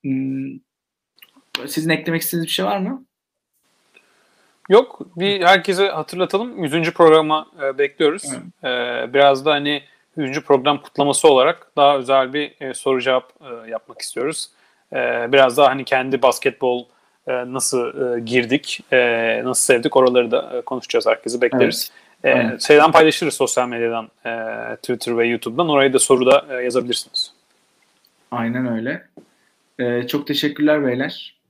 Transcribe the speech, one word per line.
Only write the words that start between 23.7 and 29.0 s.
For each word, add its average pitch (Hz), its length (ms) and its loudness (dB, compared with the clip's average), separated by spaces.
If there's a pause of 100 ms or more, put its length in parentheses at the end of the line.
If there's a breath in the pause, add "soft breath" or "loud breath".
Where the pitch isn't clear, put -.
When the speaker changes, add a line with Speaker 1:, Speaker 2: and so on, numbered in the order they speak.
Speaker 2:
e, 117 60 -6 (440)
Twitter 120 420 -4
ve 117 100 2
YouTube'dan. 120 420 -2
Oraya 139 240 4
da 123 60 4
soru 127 260 2
da, 139 240 4
e, 127 140 -6
yazabilirsiniz. 123 680 -4 (1000)
Speaker 1:
Aynen 120 360 -4
öyle. 117 400 -6 (720)